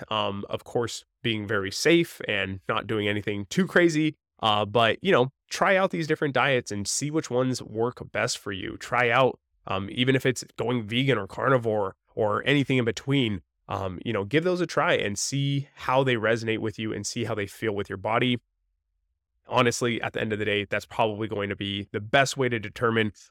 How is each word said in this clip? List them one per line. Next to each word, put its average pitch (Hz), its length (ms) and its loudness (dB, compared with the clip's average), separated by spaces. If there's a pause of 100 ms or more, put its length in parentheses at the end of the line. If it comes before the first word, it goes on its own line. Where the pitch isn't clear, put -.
Um, 104 400 -2
of - 160 -8
course, - 400 -4 (160)
being 107 260 -2
very 98 240 -2
safe 165 560 2
and 95 400 -2
not 107 180 -2
doing 104 220 -2
anything 104 420 -2
too 190 160 2
crazy. 156 520 4 (240)
Uh, 107 240 2
but, 110 360 2
you 196 100 2
know, 131 200 4 (180)
try 190 260 2
out 190 160 2
these 165 160 -4
different 143 260 0
diets 127 380 2
and 101 160 -4
see 147 240 -4
which 156 180 -2
ones 123 320 0
work 113 400 -4 (100)
best 110 260 -2
for - 140 -10
you. 107 260 -8
Try 123 320 0
out, 123 300 4 (280)
um, 98 240 -4
even 123 240 2
if 127 100 0
it's 131 180 0 (140)
going 120 260 -2
vegan 120 340 0
or 95 100 -4
carnivore 113 680 0 (200)
or 107 300 0
anything 135 320 2
in 120 80 2
between, 117 560 -2 (260)
um, 95 360 -6
you - 80 -4
know, 101 120 0
give 135 200 0
those 180 180 0
a 170 40 -2
try 156 280 0
and 101 240 0
see 139 580 -2
how 131 280 2
they 127 120 2
resonate 110 440 0
with 107 200 -4
you 110 120 -4
and 104 140 -6
see 117 200 -4
how 113 100 -4
they 104 100 -2
feel 107 280 -4
with 98 160 -4
your 95 80 -6
body. 120 420 0 (1080)
Honestly, 120 540 2
at 123 120 -6
the 117 80 -4
end 110 120 -2
of 104 60 -4
the 107 60 -2
day, 101 200 0
that's 104 200 -4
probably 107 420 -2
going 101 220 -4
to 98 60 -4
be 101 360 -6
the 110 80 -4
best 135 380 2
way 131 120 2
to 117 100 -2
determine 110 520 0 (200)